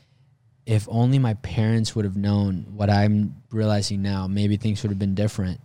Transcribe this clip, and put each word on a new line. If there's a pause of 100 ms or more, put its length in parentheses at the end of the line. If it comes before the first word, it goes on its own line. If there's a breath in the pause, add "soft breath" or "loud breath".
(640 soft breath)
"If
only
my
parents
would
have
known
what
I'm (180)
realizing
now,
maybe
things
would
have
been
different."